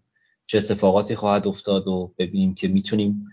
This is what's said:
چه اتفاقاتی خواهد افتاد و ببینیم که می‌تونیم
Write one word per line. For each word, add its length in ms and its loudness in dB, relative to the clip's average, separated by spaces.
چه 120 0
اتفاقاتی 560 2
خواهد 340 0
افتاد 400 -2
و 300 -4
ببینیم 360 0
که 140 -4
می‌تونیم 640 0